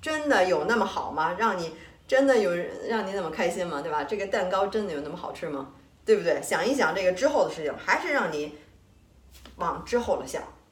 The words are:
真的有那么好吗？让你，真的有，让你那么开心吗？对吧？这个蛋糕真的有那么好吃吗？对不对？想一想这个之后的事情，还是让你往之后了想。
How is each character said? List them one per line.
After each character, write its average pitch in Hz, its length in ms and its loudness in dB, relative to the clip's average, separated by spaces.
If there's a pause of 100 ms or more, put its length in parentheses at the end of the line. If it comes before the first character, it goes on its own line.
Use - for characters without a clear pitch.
真 302 280 -4
的 208 160 6
有 165 220 2
那 226 100 2
么 202 100 2
好 - 240 -6
吗？ 156 260 0
让 208 220 0
你， 165 140 -6 (340)
真 269 200 6
的 262 120 6
有， 185 140 2 (360)
让 220 160 0
你 190 80 -6
那 196 80 -2
么 165 100 -4
开 175 200 0
心 180 160 -4
吗？ 147 160 -6
对 165 80 -6
吧？ 151 140 -2
这 208 120 -6
个 196 120 -4
蛋 190 200 0
糕 196 200 2
真 208 180 -2
的 175 60 -6
有 147 80 -6
那 147 100 -8
么 175 60 -10
好 - 160 -10
吃 - 160 -8
吗？ 135 240 -8 (320)
对 220 120 6
不 180 60 0
对？ 170 180 2
想 170 240 -2
一 240 80 2
想 185 220 2
这 190 80 -2
个 180 80 4
之 180 160 2
后 196 220 4
的 - 40 -6
事 160 120 -8
情， 135 120 -2
还 220 240 0
是 339 120 -2
让 214 200 2
你 147 220 -6 (1040)
往 170 280 -4
之 240 140 0
后 226 180 0
了 - 80 -6
想。 - 160 -8 (320)